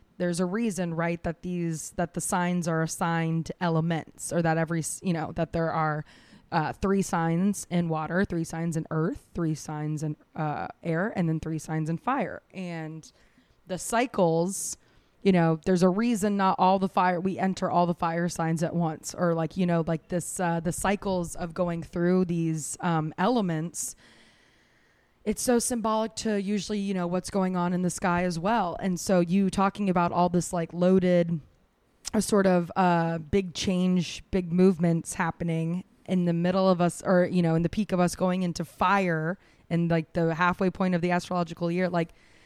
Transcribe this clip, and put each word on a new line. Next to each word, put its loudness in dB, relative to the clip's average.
there's -2
a 2
reason, -2
right, -2
that -6
these, -4
that -2
the -4
signs 0
are 0
assigned -2
elements, -2
or 2
that 2
every 0
s-, -6
you 0
know, -4
that -4
there 0
are, -2
uh, 0
three 0
signs 0
in 0
water, -2
three -2
signs -4
in -4
earth, -2
three -2
signs -6
in, -4
uh, -4
air, -2
and 2
then 0
three -6
signs -4
in -2
fire. -4
And -12
the -8
cycles, 0
you 6
know, 4
there's 4
a 6
reason 0
not 2
all 4
the 0
fire, 2
we -2
enter -2
all 4
the 0
fire -2
signs -2
at -2
once, -2
or, 0
like, -2
you 2
know, 2
like, -4
this, -4
uh, 0
the -2
cycles -2
of -8
going -2
through 2
these, -2
um, 0
elements. -2
It's -2
so 4
symbolic -2
to -2
usually, -2
you -4
know, -2
what's -4
going 0
on 0
in 0
the 0
sky 0
as -2
well. 0
And -2
so 2
you 2
talking 0
about 2
all 2
this, 0
like, -4
loaded, 4
a 2
sort 4
of, 2
uh, 2
big -2
change, 0
big -2
movements 4
happening -4
in 2
the 2
middle 2
of 4
us, 0
or, 6
you 2
know, 4
in 2
the 0
peak -2
of 0
us 2
going 0
into -4
fire 0
and, 0
like, 0
the 2
halfway 2
point 0
of 0
the 0
astrological -2
year, 0
like, -2